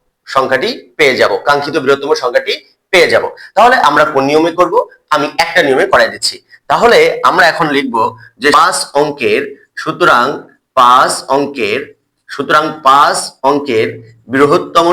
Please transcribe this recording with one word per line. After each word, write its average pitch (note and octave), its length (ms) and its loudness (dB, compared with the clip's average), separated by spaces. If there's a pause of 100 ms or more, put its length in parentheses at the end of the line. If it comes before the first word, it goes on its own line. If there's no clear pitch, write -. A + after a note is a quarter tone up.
(260)
সংখ্যাটি C3 440 -2 (260)
পেয়ে C3+ 240 2
যাব, G#2+ 120 2 (140)
কাঙ্ক্ষিত C#3+ 320 -2
বৃহত্তম C#3 360 -2
সংখ্যাটি C3+ 400 -2 (380)
পেয়ে E3 200 2
যাব। G2 120 2 (300)
তাহলে B3 220 4 (120)
আমরা D3+ 160 2
কোন C3+ 200 -2
নিয়মে D#3 280 0
করব? F3 220 0 (360)
আমি D3 160 0 (120)
একটা F3 240 0
নিয়মে D3 240 2
করাই A#2 280 0
দিচ্ছি। - 220 -6 (340)
তাহলে F#3+ 280 4 (260)
আমরা E3 220 2
এখন D#3+ 240 0
লিখব C3+ 260 -2 (420)
যে C#3+ 120 -2
পাঁচ E3+ 260 2 (180)
অঙ্কের, C#3 480 -2 (320)
সুতরাং D3+ 520 0 (500)
পাঁচ B2+ 360 4 (160)
অঙ্কের, C3 520 -2 (500)
সুতরাং D3+ 340 -2 (180)
পাঁচ C#3+ 360 2 (240)
অঙ্কের C3+ 460 -2 (400)
বৃহত্তম D3 640 0